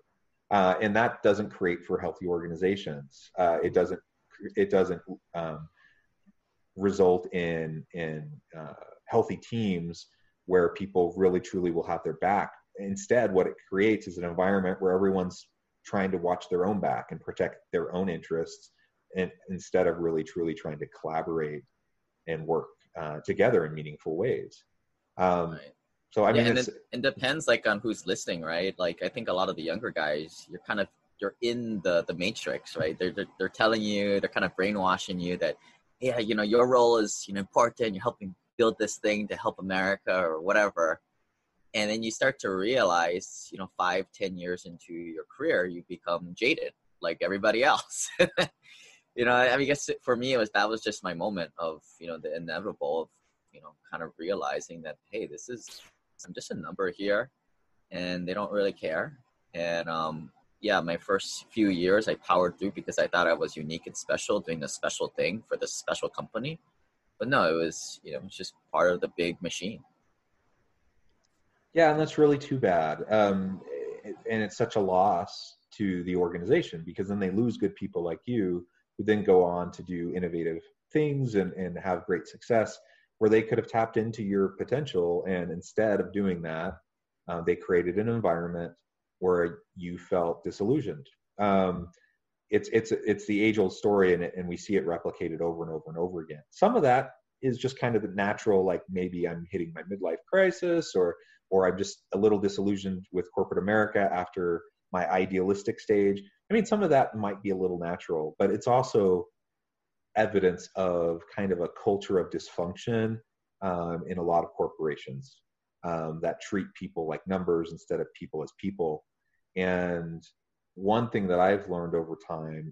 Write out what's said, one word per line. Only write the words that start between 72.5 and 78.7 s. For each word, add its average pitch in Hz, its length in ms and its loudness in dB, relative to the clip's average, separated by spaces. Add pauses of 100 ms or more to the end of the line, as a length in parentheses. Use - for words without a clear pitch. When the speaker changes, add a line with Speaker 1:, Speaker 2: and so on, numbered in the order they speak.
Speaker 1:
bad. 82 500 2
Um, 95 520 2 (680)
and 110 140 0
it's 101 140 -6
such - 180 0
a 110 40 2
loss 92 800 2 (200)
to 92 260 0
the 90 120 -2
organization, 87 720 0
because 92 240 -6
then 101 100 -2
they 95 120 0
lose 110 260 0
good 98 180 -2
people 90 280 -6
like 82 220 -6
you, 92 420 -2 (300)